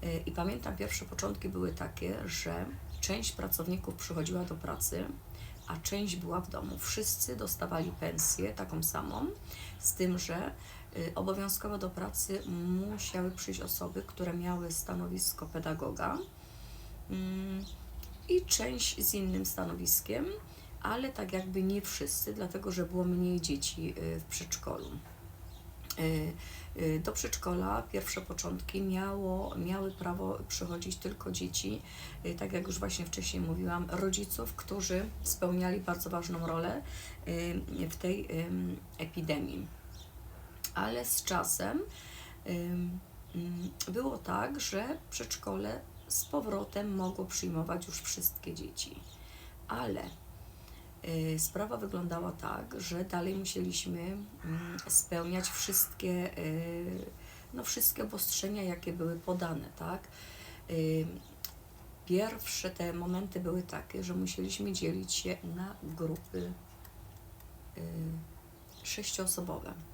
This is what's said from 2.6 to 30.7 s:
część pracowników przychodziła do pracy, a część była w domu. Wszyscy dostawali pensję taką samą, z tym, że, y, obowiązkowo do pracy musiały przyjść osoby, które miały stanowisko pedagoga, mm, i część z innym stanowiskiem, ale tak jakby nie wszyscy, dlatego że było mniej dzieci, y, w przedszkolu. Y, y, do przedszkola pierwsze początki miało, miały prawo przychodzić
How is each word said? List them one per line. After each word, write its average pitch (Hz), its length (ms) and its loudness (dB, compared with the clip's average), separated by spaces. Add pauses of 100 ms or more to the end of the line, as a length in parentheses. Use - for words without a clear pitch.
część 277 320 2
pracowników 180 600 0
przychodziła 175 500 0
do 170 100 -2
pracy, - 500 0 (600)
a 165 100 -2
część 196 400 0
była 175 240 0
w 180 100 -4
domu. 190 280 -2
Wszyscy - 580 2
dostawali 175 640 2
pensję 170 540 4
taką 160 280 -2
samą, 135 440 0 (520)
z - 160 4
tym, 180 240 4
że, 175 340 0 (440)
y, 170 180 0
obowiązkowo 196 640 2
do 190 120 0
pracy 196 520 0 (480)
musiały 185 400 0
przyjść 185 300 -4
osoby, 180 460 -2
które 175 280 -2
miały 175 380 0
stanowisko 175 760 0
pedagoga, - 720 0 (920)
mm, 190 540 0 (640)
i 359 160 8
część 233 600 2
z - 100 6
innym 98 320 2
stanowiskiem, 92 800 2 (560)
ale 240 260 2
tak 208 240 -2
jakby 190 300 2
nie 196 200 4
wszyscy, - 520 0
dlatego 196 380 -2
że 180 120 2
było 180 200 4
mniej 180 360 6
dzieci, 160 580 0
y, 165 220 0
w 160 40 -6
przedszkolu. - 680 -4 (1080)
Y, 160 340 4 (440)
y, 160 280 4
do - 80 2
przedszkola 185 680 2
pierwsze - 380 0
początki 180 640 -2
miało, 190 720 2
miały 190 340 2
prawo 185 480 0 (100)
przychodzić 175 480 0